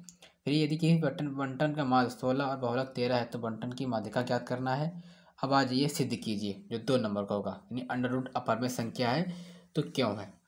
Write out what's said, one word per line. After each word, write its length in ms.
फिर 100
यदि 220
किसी 220
बंटन, 300
बंटन 460
का 100
मान 240
सोलह 360
और 120
बहुलक 300
तेरह 300
है, 80
तो 140
बंटन 340
की 140
माध्यिका 360
ज्ञात 260
करना 260
है। 280
अब 100
आ 100
जाइए 260
सिद्ध 280
कीजिए, 560
जो 60
दो 180
नंबर 260
का 120
होगा, 260
यानी 220
under 240
root 180
अपर 220
में 100
संख्या 420
है 240
तो 80
क्यों 380
है, 120